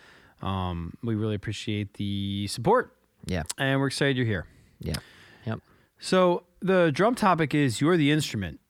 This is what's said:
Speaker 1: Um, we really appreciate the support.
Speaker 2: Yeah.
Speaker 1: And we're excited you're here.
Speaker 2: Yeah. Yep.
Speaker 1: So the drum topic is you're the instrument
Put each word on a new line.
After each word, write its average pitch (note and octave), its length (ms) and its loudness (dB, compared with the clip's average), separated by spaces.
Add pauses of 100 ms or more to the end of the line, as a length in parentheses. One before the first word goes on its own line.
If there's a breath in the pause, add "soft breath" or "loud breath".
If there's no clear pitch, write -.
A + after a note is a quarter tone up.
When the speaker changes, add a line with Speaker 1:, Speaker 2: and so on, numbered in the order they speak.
(420 loud breath)
Speaker 1:
Um, F#2 500 -4 (100)
we A#2 120 -2
really G#2+ 220 -2
appreciate G#2 580 -6
the G2+ 540 -4
support. F#3+ 460 0 (300)
Speaker 2:
Yeah. F2 200 -4 (120)
Speaker 1:
And C3+ 240 0
we're C#3 60 0
excited C#3 320 0
you're B2 80 0
here. F#2+ 200 -2 (340 soft breath)
Speaker 2:
Yeah. - 160 -6 (500 loud breath)
Yep. A2+ 140 -6 (400 soft breath)
Speaker 1:
So F#3 440 2 (160)
the F3+ 320 4
drum G3+ 220 2
topic E3 400 2
is C#3+ 260 2
you're E3 160 4
the D3 140 4
instrument G#2 600 -2